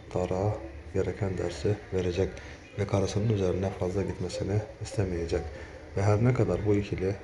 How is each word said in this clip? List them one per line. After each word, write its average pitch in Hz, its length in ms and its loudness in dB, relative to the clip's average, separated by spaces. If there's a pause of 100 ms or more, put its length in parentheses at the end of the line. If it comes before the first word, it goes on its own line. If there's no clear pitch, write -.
(140)
Tarık'a 92 420 2 (380)
gereken 92 440 0
dersi 87 380 0 (180)
verecek 90 360 2 (500)
ve 98 80 0
karısının 101 420 2
üzerine 95 400 2
fazla 95 320 -2
gitmesini 90 540 -2 (260)
istemeyecek. 90 600 0 (560)
Ve 98 40 2
her 104 220 4
ne 123 100 6
kadar 95 320 2
bu 104 100 6
ikili 98 480 0